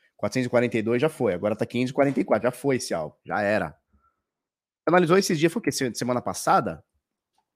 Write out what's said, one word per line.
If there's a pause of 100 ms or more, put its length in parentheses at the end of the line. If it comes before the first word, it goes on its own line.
(160)
quatrocentos
e
quarenta
e
dois
já
foi.
Agora
tá
quinhentos
e
quarenta
e
quatro,
já
foi
esse
alvo,
já
era. (1080)
Analisou
esses
dias,
foi
o
quê?
Se-,
semana
passada? (720)